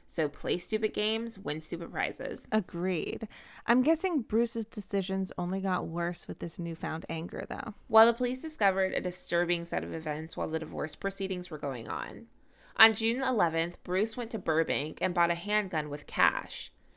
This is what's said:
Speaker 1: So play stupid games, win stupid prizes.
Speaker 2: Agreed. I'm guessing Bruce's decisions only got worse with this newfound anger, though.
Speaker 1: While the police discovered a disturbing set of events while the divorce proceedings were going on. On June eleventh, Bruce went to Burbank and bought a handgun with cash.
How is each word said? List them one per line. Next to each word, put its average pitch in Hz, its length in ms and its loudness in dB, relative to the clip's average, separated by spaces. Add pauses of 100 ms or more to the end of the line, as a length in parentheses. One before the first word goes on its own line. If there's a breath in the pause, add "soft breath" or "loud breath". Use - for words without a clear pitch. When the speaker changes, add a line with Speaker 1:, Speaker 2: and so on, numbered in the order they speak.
Speaker 1:
So 156 220 0
play 156 300 -2
stupid 214 340 0
games, 220 460 -2
win 156 220 -4
stupid 165 320 -6
prizes. - 580 -4
Speaker 2:
Agreed. 185 800 0 (380 loud breath)
I'm 247 160 4
guessing 320 400 2
Bruce's 226 440 0
decisions 190 720 -2
only 180 220 -2
got 185 260 0
worse 170 400 -4
with - 140 -8
this 175 180 -6
newfound 165 500 -4
anger, 165 400 -6
though. - 260 -8 (120)
Speaker 1:
While 220 200 10
the 233 60 6
police 247 280 0
discovered 190 520 2
a - 80 0
disturbing 175 640 0
set 165 200 -2
of 170 100 -6
events 160 420 -6
while 170 120 -2
the 156 100 -2
divorce 156 380 -6
proceedings 185 540 -4
were 156 80 -6
going 127 300 -6
on. 85 380 -6 (500 soft breath)
On 220 180 8
June 233 280 2
eleventh, 175 640 2
Bruce 190 320 0
went 233 140 -6
to 214 80 -4
Burbank 156 600 0
and 180 140 0
bought 175 160 4
a 170 60 0
handgun 180 540 -2
with 147 180 -8
cash. - 640 2 (240 soft breath)